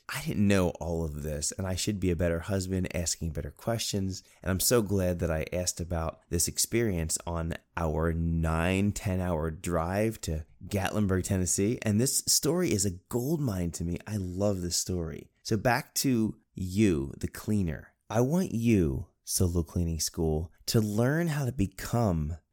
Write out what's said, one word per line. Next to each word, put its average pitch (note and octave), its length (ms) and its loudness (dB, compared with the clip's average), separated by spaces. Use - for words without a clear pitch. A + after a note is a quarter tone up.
I D3 160 -8
didn't G#2 220 2
know F#2+ 240 6
all E2 340 -2
of D2 160 -6
this, D2+ 360 -4
and F#2 80 -4
I F#2 100 -4
should G#2 240 -2
be F#2 100 2
a F2 80 4
better E2+ 220 2
husband, F#2 540 -2
asking E2 380 -2
better C#2+ 200 -6
questions. G2 720 -4
And F2+ 100 -2
I'm F#2 80 0
so A#2+ 220 4
glad F#2 380 0
that E2 120 0
I D#2 220 -2
asked F2 260 -4
about E2 400 -4
this F2+ 200 0
experience F#2+ 760 0
on E2+ 280 -4
our E2 360 2
nine, E2 800 2
ten F#2 280 -2
hour E2 300 0
drive F2+ 680 -2
to D#2+ 220 -4
Gatlinburg, F#2+ 560 0
Tennessee. G2 600 0
And G#2+ 180 2
this - 240 0
story E3+ 460 2
is G2 140 2
a F#2 120 -2
gold C#3 320 -2
mine F#2 300 0
to - 120 -6
me. E2+ 240 -2
I G#2+ 100 -4
love F#2+ 440 -2
this F2 140 -4
story. E2+ 540 -4
So A2+ 140 0
back B2 380 0
to A2+ 400 0
you, F#2 640 2
the F#2 100 -6
cleaner. F#2+ 680 -2
I A2 120 4
want D#3+ 320 2
you, G2 520 4
Solo F2+ 380 2
Cleaning E2 380 0
School, D#2+ 520 0
to A#2 160 4
learn B2 460 2
how D3 180 -2
to A#2+ 60 -2
become F#2+ 840 0